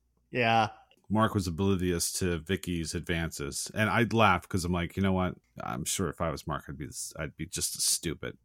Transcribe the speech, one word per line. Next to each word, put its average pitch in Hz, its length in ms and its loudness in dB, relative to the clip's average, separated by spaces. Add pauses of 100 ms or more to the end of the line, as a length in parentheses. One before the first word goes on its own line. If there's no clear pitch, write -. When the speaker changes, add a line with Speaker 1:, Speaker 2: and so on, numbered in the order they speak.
(320)
Speaker 1:
Yeah. 113 380 4 (400)
Speaker 2:
Mark 107 260 4
was 95 120 2
oblivious 90 680 2
to 87 260 0
Vicky's 85 560 -4
advances, 80 800 -4
and 107 140 2
I'd 107 220 2
laugh 104 380 4
'cause 87 160 -2
I'm 87 60 -2
like, 87 260 -2
"You 95 60 2
know 95 100 4
what? 92 220 0 (280)
I'm 62 220 -6
sure 87 240 -2
if - 100 -10
I 82 120 0
was 71 160 -8
Mark, 73 200 -4
I'd 71 100 -12
be, 71 120 -8 (280)
I'd 78 200 -8
be 80 80 -6
just - 320 -6
as - 80 -2
stupid - 600 -4